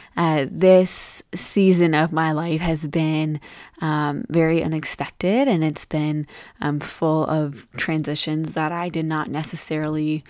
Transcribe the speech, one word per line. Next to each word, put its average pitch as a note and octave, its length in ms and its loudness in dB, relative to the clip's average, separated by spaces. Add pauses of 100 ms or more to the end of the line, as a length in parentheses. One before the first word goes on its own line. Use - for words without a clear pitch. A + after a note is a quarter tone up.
(160)
Uh, D#3+ 320 0
this F#3 720 4 (140)
season F3+ 600 4
of D#3 180 2
my D#3+ 180 0
life D#3+ 300 -2
has D#3+ 260 -2
been, D#3 540 -2 (400)
um, D3+ 480 -2
very D#3+ 340 2
unexpected, F3+ 840 -2
and E3+ 160 2
it's D#3 200 -2
been, D3+ 440 -4 (320)
um, D3 180 -2
full D#3 480 -2
of D3 400 -4 (100)
transitions D#3 760 -4
that D#3 180 -2
I E3+ 180 -6
did D#3+ 160 -4
not D#3 260 -4
necessarily D#3 1000 -4